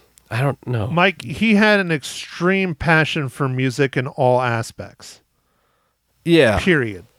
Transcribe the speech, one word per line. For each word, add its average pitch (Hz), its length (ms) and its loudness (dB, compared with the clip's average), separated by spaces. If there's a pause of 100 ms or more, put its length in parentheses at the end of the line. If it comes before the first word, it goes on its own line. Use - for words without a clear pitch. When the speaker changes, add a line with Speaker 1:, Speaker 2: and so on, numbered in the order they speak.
(320)
Speaker 1:
I 113 100 -4
don't 139 240 -4
know. 113 220 -2
Speaker 2:
Mike, 175 340 0
he 208 340 0
had 208 240 4
an 180 120 -4
extreme 180 840 -4
passion 156 560 0
for 139 180 -4
music 131 480 -2
in 135 120 -2
all 127 340 0
aspects. - 800 -8 (1040)
Speaker 1:
Yeah. 143 340 4
Speaker 2:
Period. 117 460 -2 (140)